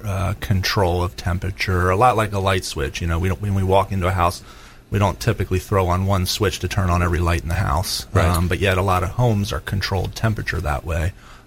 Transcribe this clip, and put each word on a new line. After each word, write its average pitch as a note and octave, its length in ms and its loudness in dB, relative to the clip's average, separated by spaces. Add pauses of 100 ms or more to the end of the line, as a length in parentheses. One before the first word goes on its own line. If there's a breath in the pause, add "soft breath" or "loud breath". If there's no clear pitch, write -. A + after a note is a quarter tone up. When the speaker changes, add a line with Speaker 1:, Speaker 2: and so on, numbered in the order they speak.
Speaker 1:
uh, F#2 340 -2
control F#2 640 0
of - 140 -4
temperature. F2+ 720 -2
A F#2 60 2
lot A#2 200 4
like G#2+ 180 0
a G2+ 60 -2
light F#2+ 240 0
switch. - 380 -6
You E2+ 60 -2
know, E2 100 0
we F#2 120 0
don't, F#2 120 -4
when G2+ 140 0
we F#2+ 80 2
walk F#2 280 4
into F#2+ 140 0
a F2+ 60 2
house, F2 320 0 (480 loud breath)
we G2+ 80 0
don't G2+ 200 2
typically G2 380 -2
throw F#2+ 300 0
on F#2 180 0
one F#2 220 2
switch - 320 -2
to F2+ 80 -2
turn F2+ 240 0
on F2 100 2
every F2 160 2
light E2+ 240 0
in D#2+ 80 -6
the E2 60 -2
house. F#2 580 -2
Speaker 2:
Right. F2 120 4
Speaker 1:
Um, F2 220 2
but E2+ 120 -2
yet F#2+ 180 2
a F#2 60 2
lot F2+ 180 2
of F2 80 -2
homes A2 420 0
are - 80 -4
controlled F#2+ 560 -2
temperature G#2 460 -2
that D2 240 -4
way. D#2+ 280 0 (340 soft breath)